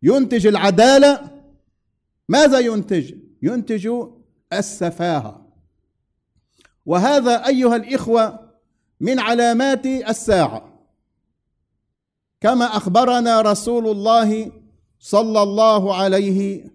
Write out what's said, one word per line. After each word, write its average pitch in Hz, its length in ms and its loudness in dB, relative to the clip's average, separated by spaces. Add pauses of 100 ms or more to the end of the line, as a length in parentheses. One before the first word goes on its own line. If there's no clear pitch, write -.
ينتج 233 440 2
العدالة؟ 226 840 4 (960)
ماذا 269 300 4
ينتج؟ 208 560 -2 (280)
ينتج 220 460 -4 (640)
السفاهة. 170 920 -6 (1400)
وهذا 233 600 0
أيها 254 300 2
الإخوة 233 760 -4 (500)
من 254 180 -2
علامات 240 680 0
الساعة، 208 1000 -4 (1500)
كما 240 240 2
أخبرنا 233 760 0
رسول 220 460 -2
الله 220 680 0 (460)
صلى 214 440 0
الله 202 520 0
عليه 196 800 -4